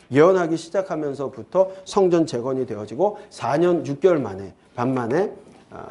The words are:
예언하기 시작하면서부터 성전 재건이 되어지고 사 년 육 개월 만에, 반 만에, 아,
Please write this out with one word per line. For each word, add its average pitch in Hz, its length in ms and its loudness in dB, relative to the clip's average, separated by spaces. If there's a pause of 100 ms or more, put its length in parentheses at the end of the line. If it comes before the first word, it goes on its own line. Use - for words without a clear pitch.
(120)
예언하기 165 460 4
시작하면서부터 156 1120 -4 (140)
성전 175 420 4
재건이 131 400 -4
되어지고 117 500 -4 (140)
사 123 260 -2
년 170 300 2
육 143 140 -6
개월 180 180 4
만에, 98 340 -8 (220)
반 127 180 -2
만에, 131 380 -2 (400)
아, - 200 -18